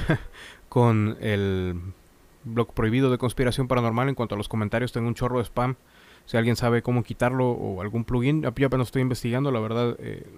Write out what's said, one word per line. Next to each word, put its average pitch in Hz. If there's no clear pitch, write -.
<laughs> -
con 113
el 95
blog 113
prohibido 123
de 123
Conspiración 123
Paranormal 123
en 131
cuanto 110
a -
los 104
comentarios. 113
Tengo 117
un 117
chorro 123
de 117
spam. 123
Si -
alguien 117
sabe 117
cómo 123
quitarlo 123
o 104
algún 110
plugin, 127
yo 127
apenas 127
estoy 135
investigando, 127
la 117
verdad, 117
eh, -